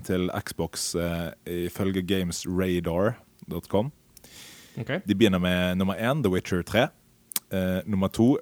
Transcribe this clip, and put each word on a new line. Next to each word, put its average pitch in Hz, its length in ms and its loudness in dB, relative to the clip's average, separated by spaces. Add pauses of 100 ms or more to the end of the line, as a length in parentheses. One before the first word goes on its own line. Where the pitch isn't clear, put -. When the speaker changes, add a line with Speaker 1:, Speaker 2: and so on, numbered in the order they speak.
Speaker 1:
til 92 260 0
Xbox, - 640 -6
eh, 85 360 -2 (140)
ifølge 90 600 -2
gamesradar 90 1080 0 (340)
dot 85 180 -8
com. 113 240 0 (840)
Speaker 2:
Ok. 139 280 -6
Speaker 1:
De 104 100 2
begynner 95 260 6
med 90 360 2
nummer 95 220 0
en, 131 240 0
The 101 60 4
Witcher 90 340 0
tre. 117 240 2 (640)
Eh, 92 340 0
nummer 98 240 0
to, 123 320 4